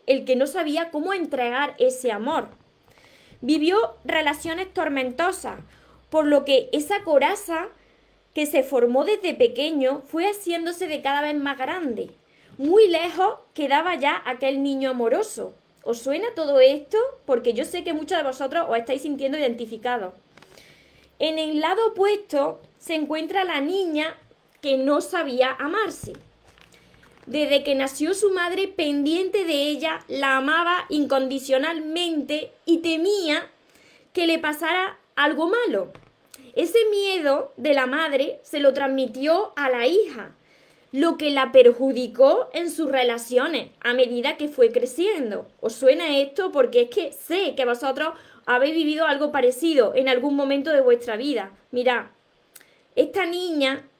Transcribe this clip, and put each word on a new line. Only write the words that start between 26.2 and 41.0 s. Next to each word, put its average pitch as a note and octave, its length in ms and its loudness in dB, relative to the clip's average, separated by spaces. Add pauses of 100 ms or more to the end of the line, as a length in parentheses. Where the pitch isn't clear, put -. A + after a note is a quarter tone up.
Desde C#4 380 0
que C#4+ 100 0
nació C4+ 400 -2
su G4 180 2
madre, F#4 360 -2
pendiente E4 760 0
de D4 180 0
ella, D4+ 460 -4
la C4+ 280 0
amaba E4 520 0
incondicionalmente D4 1600 -2 (120)
y E4 140 2
temía E4 720 0 (640)
que F4 140 0
le E4 120 2
pasara D#4+ 600 -2 (180)
algo D4+ 320 2
malo. F4+ 440 0 (600)
Ese E4+ 240 0 (120)
miedo F#4+ 640 0
de C#4+ 180 2
la C4+ 120 2
madre C#4+ 560 -2
se - 180 -6
lo C#4 120 6
transmitió C4+ 840 -2
a C#4+ 140 -2
la A#3+ 160 -2
hija, D4+ 480 0 (580)
lo D4+ 240 0